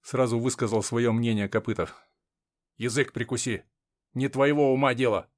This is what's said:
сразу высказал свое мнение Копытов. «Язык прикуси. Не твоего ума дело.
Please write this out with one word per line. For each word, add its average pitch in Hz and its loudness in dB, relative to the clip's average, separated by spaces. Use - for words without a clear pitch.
сразу 123 0
высказал 113 0
свое 117 0
мнение 113 0
Копытов. 104 -4
«Язык 120 -2
прикуси. - -4
Не 135 -2
твоего 139 2
ума 131 2
дело. 113 0